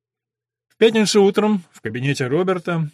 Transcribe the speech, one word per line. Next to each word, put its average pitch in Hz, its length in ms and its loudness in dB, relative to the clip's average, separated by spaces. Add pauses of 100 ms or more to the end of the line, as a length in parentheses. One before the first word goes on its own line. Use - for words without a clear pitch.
(720)
В - 60 -20
пятницу 214 440 2
утром 202 500 2
в - 100 -20
кабинете 127 460 -4
Роберта 170 680 -2